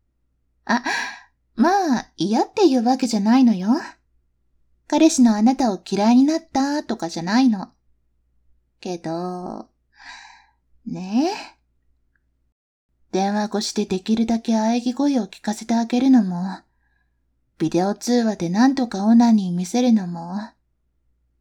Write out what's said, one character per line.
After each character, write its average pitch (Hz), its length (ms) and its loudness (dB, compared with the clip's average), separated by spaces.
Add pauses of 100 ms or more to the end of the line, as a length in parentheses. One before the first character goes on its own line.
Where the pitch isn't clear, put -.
(680)
あ、 240 180 -2 (720)
ま 320 420 2
あ、 - 180 -12
嫌 220 280 0
っ - 80 -8
て 415 140 4
い 262 100 2
う 233 80 0
わ 254 120 2
け 262 100 -2
じ 226 100 -2
ゃ 202 40 -2
な 226 180 4
い 269 60 6
の 233 100 4
よ。 185 160 -2 (1160)
彼 311 240 4
氏 262 120 2
の 226 140 4
あ 208 60 -2
な 262 140 4
た 254 160 0
を 180 120 -8
嫌 202 280 2
い 247 40 4
に 262 80 6
な 311 140 0
っ - 20 -8
た 285 440 -4
と - 120 -6
か 165 120 -10
じ 170 120 -10
ゃ - 20 -6
な 202 180 0
い 269 80 4
の。 208 240 -2 (1080)
け 180 180 -8
ど、 180 720 -10 (1200)
ね 202 460 -4
え。 - 20 -10 (1800)
電 196 220 -2
話 208 120 -2
越 208 140 -4
し - 140 -8
で 208 120 -4
で 185 140 -4
き 214 160 -2
る 226 80 -2
だ 226 140 0
け 226 160 -2
喘 226 260 0
ぎ 247 140 -4
声 277 260 0
を 196 60 -4
聞 - 160 -20
か 208 100 -4
せ 220 140 -12
て 233 80 -2
あ 233 100 0
げ 247 160 -2
る 269 100 4
の 254 120 8
も、 185 400 -6 (960)
ビ 160 100 -2
デ 170 160 0
オ 202 100 -2
通 240 280 0
話 220 140 -2
で 170 120 -6
何 233 260 2
と 254 140 -4
か 233 160 -6
オ 220 100 6
ナ 233 180 6
ニ 196 180 2
ー 175 40 -4
見 180 120 -4
せ 247 160 -2
る 247 100 2
の 202 140 2
も、 175 320 -10 (1040)